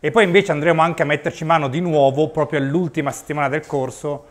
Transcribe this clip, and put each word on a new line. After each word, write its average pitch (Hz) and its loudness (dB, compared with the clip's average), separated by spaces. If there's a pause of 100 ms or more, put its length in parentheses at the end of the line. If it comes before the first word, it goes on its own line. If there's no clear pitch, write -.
E 156 -2
poi 214 4
invece 185 2
andremo 160 2
anche 165 0
a 151 0
metterci 147 -4
mano 156 2
di 127 -4
nuovo 151 2
proprio 151 -2
all'ultima 143 -2
settimana 147 -4
del 151 -4
corso, 143 -6